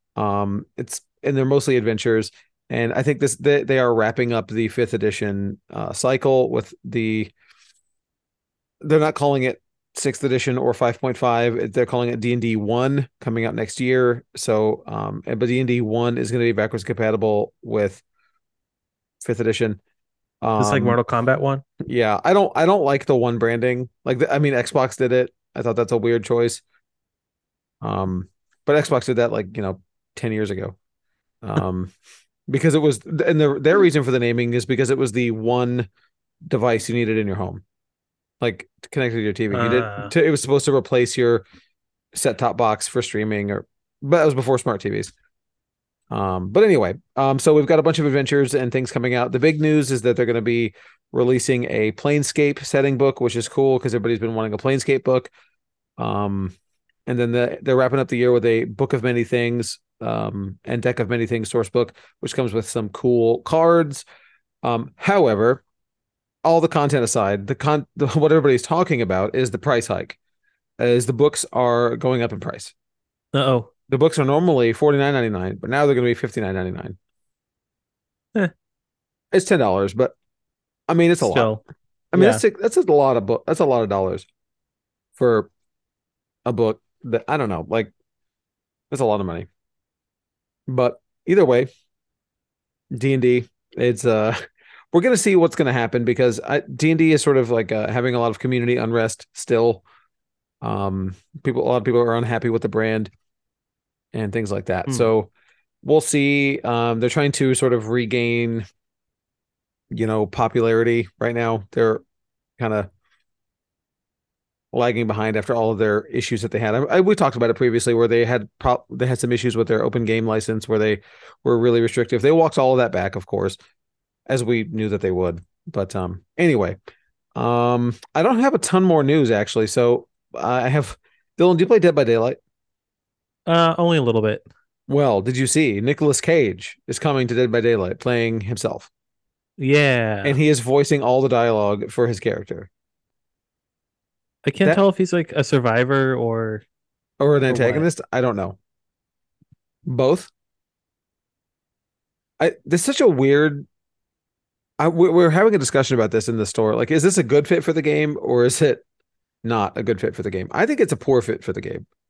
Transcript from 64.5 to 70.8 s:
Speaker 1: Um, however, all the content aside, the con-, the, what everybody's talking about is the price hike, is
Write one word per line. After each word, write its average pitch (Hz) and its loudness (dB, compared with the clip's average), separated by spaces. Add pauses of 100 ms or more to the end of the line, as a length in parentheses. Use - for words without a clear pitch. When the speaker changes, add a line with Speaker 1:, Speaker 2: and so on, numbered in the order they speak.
Speaker 1:
Um, 120 -4
however, 127 2 (800)
all 165 4
the 165 2
content 143 2
aside, 101 0
the 127 -4
con-, 147 0
the, 139 -2
what 151 2
everybody's 139 4
talking 165 -2
about 95 -2
is 127 -2
the 120 -6
price 127 -2
hike, - -8 (600)
is 120 2